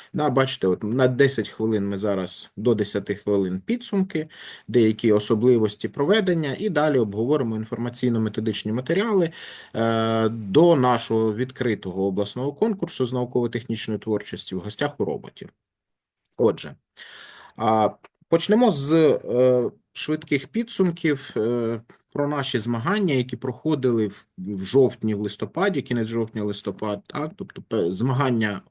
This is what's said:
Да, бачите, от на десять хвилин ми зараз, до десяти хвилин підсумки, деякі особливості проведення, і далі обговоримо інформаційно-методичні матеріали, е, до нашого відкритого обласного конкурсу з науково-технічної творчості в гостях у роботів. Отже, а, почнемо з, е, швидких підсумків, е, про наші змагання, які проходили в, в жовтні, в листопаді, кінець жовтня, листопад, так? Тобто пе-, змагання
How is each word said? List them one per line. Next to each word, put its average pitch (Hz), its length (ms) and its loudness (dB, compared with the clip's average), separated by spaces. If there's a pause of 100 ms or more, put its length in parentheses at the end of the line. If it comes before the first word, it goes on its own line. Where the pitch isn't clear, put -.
(140)
Да, 151 160 0
бачите, 131 380 0
от 92 160 0
на 123 240 2
десять 127 420 2
хвилин 107 400 0
ми 101 80 -4
зараз, 98 600 -4
до 110 180 2
десяти 101 400 -2
хвилин 95 500 0
підсумки, 190 640 -2 (380)
деякі 110 440 4
особливості 110 760 2
проведення, 165 720 0
і 214 100 -2
далі 151 280 2
обговоримо 113 580 0
інформаційно-методичні 110 1160 -2
матеріали, 170 600 0 (440)
е, 113 540 2
до 117 460 4
нашого 117 580 2
відкритого 104 760 -2
обласного 104 460 -4
конкурсу 190 520 -2
з 120 80 -6
науково-технічної 120 840 -4
творчості - 560 -4
в 92 40 -4
гостях 104 400 -6
у 101 60 0
роботів. - 440 -8 (880)
Отже, 104 380 -2 (840)
а, 220 320 2 (400)
почнемо 214 420 4
з, 143 220 0
е, 127 800 4 (220)
швидких 151 540 -4
підсумків, 175 920 -2
е, 117 440 -2 (320)
про 143 140 -2
наші 139 320 -2
змагання, 143 540 0
які 127 220 0
проходили 123 720 0
в, - 180 -12 (120)
в 95 260 -8
жовтні, 110 520 2
в 101 40 -4
листопаді, 160 640 -2
кінець 120 260 -2
жовтня, 113 360 -4
листопад, 104 640 -6
так? 147 280 -6
Тобто - 260 -14
пе-, 92 300 -2
змагання 117 800 0